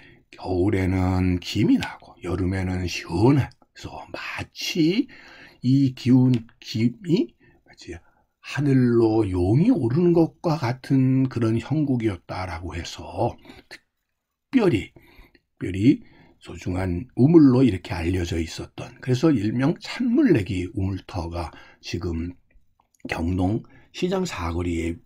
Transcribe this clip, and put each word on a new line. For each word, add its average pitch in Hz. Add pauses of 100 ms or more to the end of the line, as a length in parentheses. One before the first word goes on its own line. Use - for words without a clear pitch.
(300)
겨울에는 92
김이 196
나고 -
여름에는 92
시원해서 113 (640)
마치 - (520)
이 135
기운, 127 (280)
김이 165 (320)
마치 - (420)
하늘로 120
용이 98
오르는 170
것과 160
같은 131
그런 117
형국이었다라고 95
해서 90 (320)
특별히, - (400)
특별히 - (340)
소중한 90
우물로 135
이렇게 101
알려져 87
있었던, -
그래서 131
일명 120
찬물내기 220
우물터가 85 (300)
지금 85 (760)
경동 92 (280)
시장 185
사거리에 85 (120)